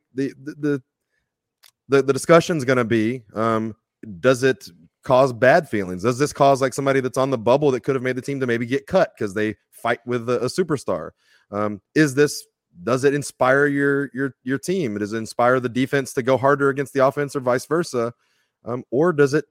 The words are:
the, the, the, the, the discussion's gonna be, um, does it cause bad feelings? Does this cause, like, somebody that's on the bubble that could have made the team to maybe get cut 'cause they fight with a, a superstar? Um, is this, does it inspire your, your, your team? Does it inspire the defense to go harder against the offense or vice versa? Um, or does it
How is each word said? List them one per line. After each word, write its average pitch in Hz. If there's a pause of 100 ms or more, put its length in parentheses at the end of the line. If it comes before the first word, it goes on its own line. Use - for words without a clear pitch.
(140)
the, 135 (100)
the, 151
the, 143 (1040)
the, 135
the 135
discussion's 165
gonna 123
be, 113 (100)
um, 110 (460)
does 127
it - (340)
cause 131
bad 131
feelings? 92
Does 120
this 139
cause, 139
like, 131
somebody 135
that's 127
on 135
the 131
bubble 139
that 123
could 135
have 120
made 127
the 127
team 139
to 131
maybe 117
get 135
cut 180
'cause 104
they 107 (140)
fight 117
with 120
a, 120
a 120
superstar? 120 (400)
Um, 104 (160)
is 151
this, 147 (380)
does 123
it 139
inspire 139
your, 143
your, 131
your 131
team? 143
Does 104
it 113
inspire 120
the 123
defense 131
to 131
go 127
harder 139
against 139
the 131
offense 139
or 143
vice 123
versa? 131 (500)
Um, 120
or 160
does 143
it 151